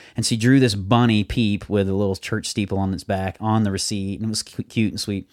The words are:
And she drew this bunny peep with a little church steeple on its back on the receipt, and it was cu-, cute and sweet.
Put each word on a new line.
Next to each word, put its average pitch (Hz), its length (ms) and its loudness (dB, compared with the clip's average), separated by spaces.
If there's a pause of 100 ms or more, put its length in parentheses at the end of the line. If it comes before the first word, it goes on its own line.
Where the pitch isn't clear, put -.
(160)
And 113 80 -2
she 120 120 0
drew 127 240 6
this 123 140 4
bunny 107 500 4
peep 104 440 -2
with 98 200 2
a 95 60 -2
little 98 220 0
church - 300 -6
steeple 101 320 -4
on 98 160 0
its - 100 -10
back 95 360 -4
on 110 240 2
the 101 80 0
receipt, 98 480 -4
and 110 60 -6
it 110 40 -4
was 107 120 -4
cu-, - 200 -12
cute 107 300 -2
and 107 80 -10
sweet. 98 320 -6